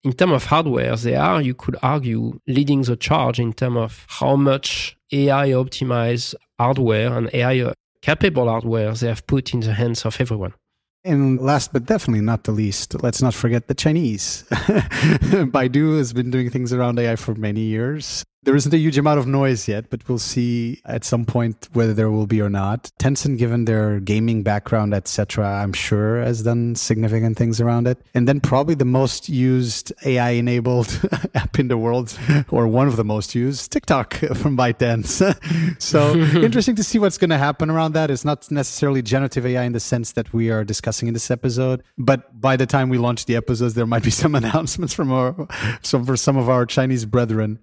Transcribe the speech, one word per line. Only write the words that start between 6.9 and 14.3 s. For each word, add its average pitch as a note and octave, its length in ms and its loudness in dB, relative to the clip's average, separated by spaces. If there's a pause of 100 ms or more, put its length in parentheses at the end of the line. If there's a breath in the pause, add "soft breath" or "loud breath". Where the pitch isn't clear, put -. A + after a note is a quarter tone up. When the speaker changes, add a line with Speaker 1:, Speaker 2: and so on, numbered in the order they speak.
Speaker 1:
and A#2 160 -2
A A#2+ 100 0
I B2+ 300 0 (280)
capable C#3+ 480 2
hardware A2+ 420 0
they A#2 160 -2
have A2+ 180 -4
put C3+ 280 -2
in B2 80 -2
the A2 120 0
hands A#2 300 -2
of A2+ 160 -6
everyone. G#2+ 340 -4 (520)
Speaker 2:
And C#3 340 2
last C3+ 320 0
but B2 140 -2
definitely A#2 400 0
not A2+ 180 0
the A2+ 80 -2
least, G#2 500 -4
let's A#2+ 200 0
not B2+ 120 2
forget A#2 360 -2
the D#3 40 -2
Chinese. D3 760 -2